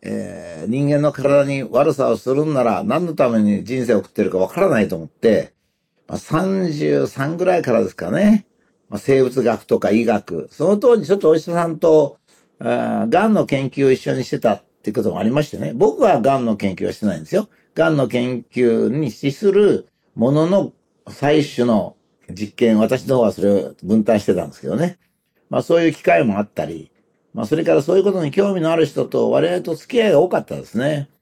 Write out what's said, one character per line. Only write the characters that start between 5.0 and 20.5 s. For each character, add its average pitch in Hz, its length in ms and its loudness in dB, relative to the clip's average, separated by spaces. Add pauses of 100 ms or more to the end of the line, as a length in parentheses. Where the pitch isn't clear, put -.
っ - 40 -16
て、 104 440 0 (560)
ま - 60 -12
あ、 - 40 -6
三 185 540 -2
十 143 340 0
三 139 300 -6
ぐ 170 80 -2
ら 180 140 2
い 156 40 -2
か 131 100 -2
ら 110 100 2
で 95 80 -4
す - 60 -20
か 85 140 -8
ね。 202 360 2 (420)
ま - 80 -10
あ、 - 20 -6
生 135 240 2
物 123 200 0
学 110 220 0
と - 140 0
か 95 120 0
医 113 140 2
学。 98 460 -2
そ 151 180 -2
の 208 100 2
当 240 180 4
時 175 100 -2
ち 160 60 0
ょ 202 40 2
っ - 20 -4
と 170 100 2
お 160 80 6
医 160 40 -2
者 170 120 -8
さ 170 140 0
ん 160 120 -6
と、 156 400 2 (400)
あ 117 480 -2
ー、 - 20 -4
癌 202 260 2
の 165 120 2
研 135 220 -2
究 139 200 0
を - 40 6
一 127 80 0
緒 143 140 -4
に 131 100 -4
し - 60 -10
て 151 100 -4
た 107 140 2
っ - 100 -16 (180)
て 110 100 -6
こ 107 100 -2
と 101 80 0
も 87 80 -6
あ 92 40 -2
り 107 80 2
ま 143 120 0
し 143 80 -6
て - 80 -12
ね。 110 160 -6
僕 214 280 0
は 175 180 4
癌 135 260 0
の 107 100 0
研 98 180 -4
究 95 120 -6
は 92 60 -4
し - 80 -12
て 107 60 -2
な 95 80 0
い 80 40 -10
ん - 20 -12
で 78 60 -16
す - 80 -10
よ。 208 140 -2 (260)
癌 160 220 2
の 131 120 0
研 123 420 -4
究 113 380 2
に 139 220 -2
資 - 200 -4
す 196 220 0
る 190 340 2 (300)
も 123 160 2
の 156 140 2
の 180 260 0 (340)